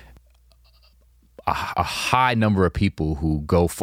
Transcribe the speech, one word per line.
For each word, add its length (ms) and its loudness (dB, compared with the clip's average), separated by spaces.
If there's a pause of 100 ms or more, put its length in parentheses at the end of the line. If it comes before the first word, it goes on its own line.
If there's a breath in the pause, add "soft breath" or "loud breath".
(1500 loud breath)
A, 80 -4 (220)
a 60 0
high 500 0
number 320 2
of 80 0
people 420 -2
who 260 -2
go 240 2
f-, 180 -6